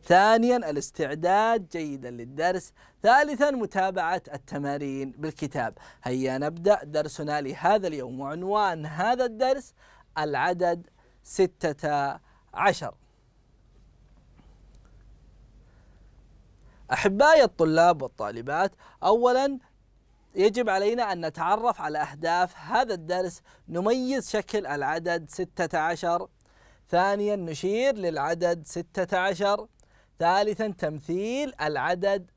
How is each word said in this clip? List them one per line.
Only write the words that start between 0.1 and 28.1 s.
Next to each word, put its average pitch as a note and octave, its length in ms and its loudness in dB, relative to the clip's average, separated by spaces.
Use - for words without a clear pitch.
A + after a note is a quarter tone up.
الاستعداد F3 1120 -2
جيدا C#3 420 -10
للدرس. C#3 640 -4
ثالثًا، C#4+ 480 4
متابعة F#3+ 720 -2
التمارين C#3+ 880 -6
بالكتاب. C#3+ 560 -6
هيا C3 340 -2
نبدأ E3+ 460 0
درسنا D3 560 -6
لهذا F3 460 0
اليوم، C3 340 -8
وعنوان F3 680 -2
هذا G#3 380 0
الدرس B3+ 500 -2
العدد E3+ 680 0
ستة D3 960 -2
عشر. E3 400 0
أحبائي C4 520 6
الطلاب E3 580 4
والطالبات، B2 680 -4
أولًا B3 560 4
يجب A3 340 2
علينا G#3 440 0
أن E3+ 140 -4
نتعرف G3+ 540 0
على D3+ 180 -4
أهداف D#3+ 600 -2
هذا A3 360 0
الدرس، F3+ 480 -6
نميز A#3+ 600 -2
شكل G#3 360 -4
العدد D#3 640 -4
ستة F3 480 -4
عشر. E3+ 500 -2
ثانيًا، G3+ 480 2
نشير G3 580 -2
للعدد E3+ 720 -2